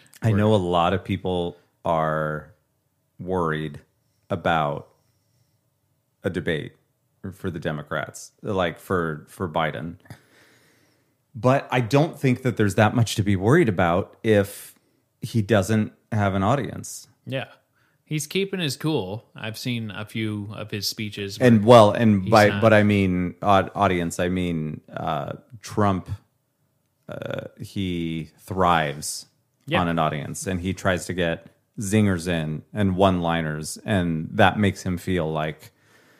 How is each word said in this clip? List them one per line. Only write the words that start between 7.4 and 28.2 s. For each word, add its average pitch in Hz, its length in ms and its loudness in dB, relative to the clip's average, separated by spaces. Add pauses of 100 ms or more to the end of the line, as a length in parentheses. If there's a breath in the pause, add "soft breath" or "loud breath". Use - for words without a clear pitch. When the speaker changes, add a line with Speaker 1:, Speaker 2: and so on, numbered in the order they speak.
Speaker 1:
the 82 80 -8
Democrats, 76 720 -8 (100)
like, 90 360 -2
for, 82 500 -4
for 90 200 -8
Biden. 78 480 -4 (1400 soft breath)
But 123 360 2
I 127 100 2
don't 139 400 2
think 127 220 0
that 117 140 -2
there's 101 180 2
that 110 200 4
much 120 220 2
to 107 60 0
be 98 140 2
worried 120 320 4
about 87 540 0
if - 520 0 (480)
he - 180 -2
doesn't 107 520 0 (200)
have 101 220 0
an 98 80 -2
audience. 104 680 -4 (180)
Speaker 2:
Yeah. 123 200 -8 (580)
He's 151 220 -6
keeping 190 340 -4
his 147 160 -4
cool. 117 480 -4 (100)
I've 110 220 -12
seen 117 340 -6
a 101 140 -12
few 107 500 -8
of 107 160 -12
his 101 160 -8
speeches 101 540 -8
where 127 80 8
Speaker 1:
And, 110 160 8
well, 113 280 12
and 104 320 2
Speaker 2:
he's 95 60 -2
Speaker 1:
by, 107 200 8
Speaker 2:
not 101 100 -2
Speaker 1:
but 110 140 6
I 104 80 6
mean, 95 580 2
au-, 95 340 2
audience, 92 460 0
I 90 80 0
mean, 85 540 -4 (120)
uh, 78 380 -6 (300)
Trump, 98 480 -2 (1000)
uh, - 380 -10 (120)
he 85 720 -6 (100)